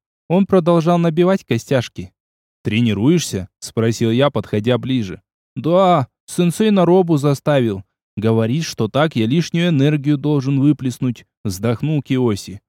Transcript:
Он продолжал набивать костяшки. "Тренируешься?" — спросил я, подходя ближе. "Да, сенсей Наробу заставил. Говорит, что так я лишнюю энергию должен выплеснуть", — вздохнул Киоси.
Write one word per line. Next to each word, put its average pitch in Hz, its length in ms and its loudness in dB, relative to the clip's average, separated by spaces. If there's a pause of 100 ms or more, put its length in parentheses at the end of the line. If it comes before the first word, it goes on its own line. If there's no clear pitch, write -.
(280)
Он 185 180 2
продолжал 170 520 2
набивать 175 460 0
костяшки. 117 680 -4 (500)
"Тренируешься?" — 110 840 0 (120)
спросил 113 500 -2
я, 131 200 2
подходя 110 480 -2
ближе. 117 420 -6 (340)
"Да, 165 540 2 (180)
сенсей 180 440 0
Наробу 175 460 4
заставил. 135 680 0 (320)
Говорит, 113 480 0
что - 240 -4
так 151 280 0
я 110 100 0
лишнюю 170 420 0
энергию 147 480 0
должен 139 440 -2
выплеснуть", — 127 680 -2 (180)
вздохнул 117 580 -4
Киоси. 113 680 -4